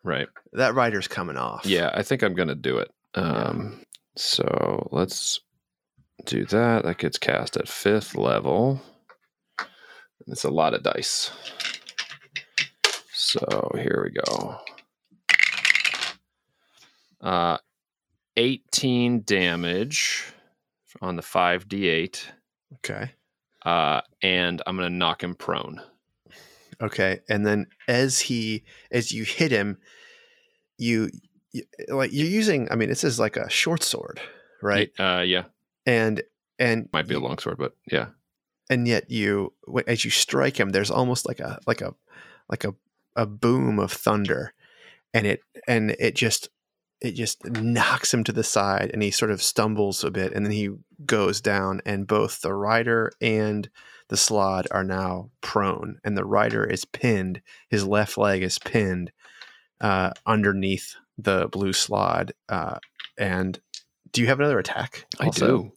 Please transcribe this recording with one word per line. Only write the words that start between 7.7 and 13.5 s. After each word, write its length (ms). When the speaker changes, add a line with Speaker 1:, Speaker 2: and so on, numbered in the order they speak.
Speaker 1:
level. 680
It's 180
a 60
lot 240
of 80
dice. 480
So 600